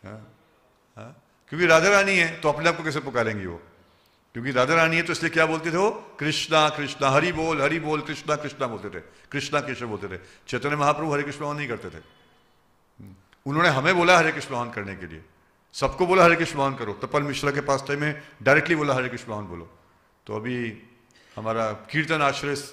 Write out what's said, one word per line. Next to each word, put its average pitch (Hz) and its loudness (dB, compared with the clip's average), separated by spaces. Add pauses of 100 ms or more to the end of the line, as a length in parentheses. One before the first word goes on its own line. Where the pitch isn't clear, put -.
हाँ, 110 -18 (580)
हाँ, 110 -20 (260)
क्योंकि 170 0
राधा 160 8
रानी 196 4
है 165 0
तो 151 2
अपने 156 2
आप 165 0
को 165 -10
कैसे 151 -2
पुकारेंगी 113 -2
वो? 85 -10 (720)
क्योंकि 120 -6
राधा 131 4
रानी 165 4
है 170 2
तो 170 -4
इसलिए 165 -2
क्या 160 4
बोलते 160 -2
थे 165 -2
वो? 214 -2
"कृष्णा, 151 2
कृष्णा, 139 -2
हरि 156 4
बोल, 160 -2
हरि 151 0
बोल, 151 -2
कृष्णा, 151 -4
कृष्णा" 139 -6
बोलते 95 -10
थे, - -16 (280)
कृष्णा, 143 -2
कृष्ण 123 -8
बोलते 98 -8
थे। - -14 (280)
चैतन्य 143 -2
महाप्रभु 151 0
हरे 143 0
कृष्ण 143 -8
मोहन 147 -6
नहीं 143 -8
करते 101 -8
थे। 78 -18 (1400)
उन्होंने 160 2
हमें 147 2
बोला 175 8
हरे 160 4
कृष्ण 143 -8
मोहन 120 -4
करने 101 -8
के 90 -12
लिए, 80 -16 (480)
सबको 139 0
बोला 185 6
हरे 170 8
कृष्ण 160 -4
मोहन 139 0
करो। 110 -6
तपन 143 -2
मिश्रा 143 -2
के 143 -2
पास 139 0
टाइम 143 -4
में 151 -4 (220)
डायरेक्टली 156 4
बोला 147 0
हरे 127 -2
कृष्ण 117 -10
मोहन 104 -6
बोलो। 85 -14 (500)
तो 107 -8
अभी 117 -6 (520)
हमारा 110 -2
कीर्तन 151 -2
आश्रय 143 0 (180)